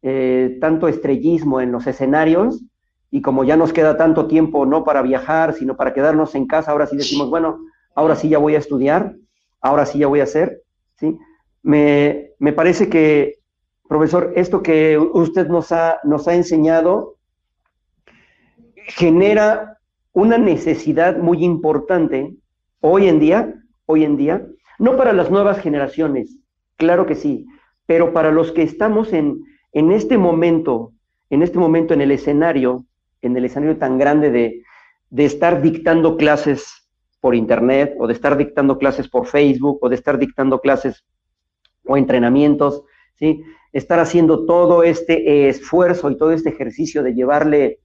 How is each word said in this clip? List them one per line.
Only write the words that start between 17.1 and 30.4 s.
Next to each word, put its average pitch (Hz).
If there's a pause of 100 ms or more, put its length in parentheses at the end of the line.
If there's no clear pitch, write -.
genera 208 (360)
una 220
necesidad 165
muy 170
importante 156 (440)
hoy 190
en 160
día, 170 (300)
hoy 156
en 147
día, 151 (320)
no 254
para 247
las 180
nuevas 196
generaciones, 143 (400)
claro 185
que 151
sí, 139 (400)
pero 170
para 156
los 165
que 165
estamos 214
en, 147 (300)
en 156
este 220
momento, 165 (360)